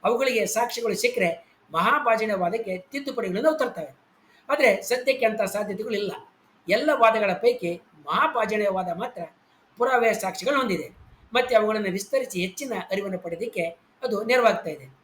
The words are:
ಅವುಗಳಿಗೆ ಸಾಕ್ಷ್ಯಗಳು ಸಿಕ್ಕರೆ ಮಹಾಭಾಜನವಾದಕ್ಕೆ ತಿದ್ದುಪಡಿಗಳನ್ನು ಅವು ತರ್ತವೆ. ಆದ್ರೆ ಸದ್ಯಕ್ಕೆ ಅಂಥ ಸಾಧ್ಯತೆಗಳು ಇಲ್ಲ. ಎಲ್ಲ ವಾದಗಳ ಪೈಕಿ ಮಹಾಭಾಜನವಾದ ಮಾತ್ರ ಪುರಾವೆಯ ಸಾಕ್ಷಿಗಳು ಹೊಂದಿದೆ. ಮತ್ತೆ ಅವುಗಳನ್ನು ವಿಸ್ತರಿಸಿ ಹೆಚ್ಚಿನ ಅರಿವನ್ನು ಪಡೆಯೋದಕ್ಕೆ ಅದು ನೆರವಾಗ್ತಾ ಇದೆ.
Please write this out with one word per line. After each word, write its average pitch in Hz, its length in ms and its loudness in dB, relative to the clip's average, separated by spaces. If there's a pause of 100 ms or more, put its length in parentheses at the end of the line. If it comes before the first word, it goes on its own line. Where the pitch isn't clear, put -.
ಅವುಗಳಿಗೆ 240 420 2
ಸಾಕ್ಷ್ಯಗಳು 233 480 -2
ಸಿಕ್ಕರೆ 180 520 0 (260)
ಮಹಾಭಾಜನವಾದಕ್ಕೆ 214 1040 0
ತಿದ್ದುಪಡಿಗಳನ್ನು 240 720 -2
ಅವು 311 100 2
ತರ್ತವೆ. 180 380 -6 (520)
ಆದ್ರೆ 254 340 4
ಸದ್ಯಕ್ಕೆ 254 440 0
ಅಂಥ 220 160 0
ಸಾಧ್ಯತೆಗಳು 202 520 -4
ಇಲ್ಲ. 202 180 -2 (560)
ಎಲ್ಲ 254 260 2
ವಾದಗಳ 214 380 4
ಪೈಕಿ 175 500 0 (240)
ಮಹಾಭಾಜನವಾದ 202 880 0
ಮಾತ್ರ 196 280 -8 (540)
ಪುರಾವೆಯ 233 380 4
ಸಾಕ್ಷಿಗಳು 196 420 -2
ಹೊಂದಿದೆ. 202 400 -2 (380)
ಮತ್ತೆ 247 220 2
ಅವುಗಳನ್ನು 214 340 2
ವಿಸ್ತರಿಸಿ 196 500 -4
ಹೆಚ್ಚಿನ 208 320 -6 (180)
ಅರಿವನ್ನು 190 280 -4
ಪಡೆಯೋದಕ್ಕೆ 175 440 -6 (400)
ಅದು 220 220 -2
ನೆರವಾಗ್ತಾ 233 460 2
ಇದೆ. - 340 -14